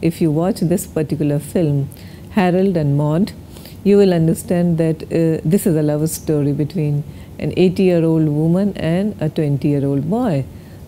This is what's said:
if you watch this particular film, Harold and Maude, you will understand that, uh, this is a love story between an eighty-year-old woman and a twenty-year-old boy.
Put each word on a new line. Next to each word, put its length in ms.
if 200
you 100
watch 300
this 260
particular 540
film, 480
Harold 460
and 200
Maude, 360
you 140
will 180
understand 640
that, 260
uh, 400
this 220
is 80
a 80
love 260
story 440
between 500
an 160
eighty-year-old 720
woman 480
and 440
a 80
twenty-year-old 800
boy. 360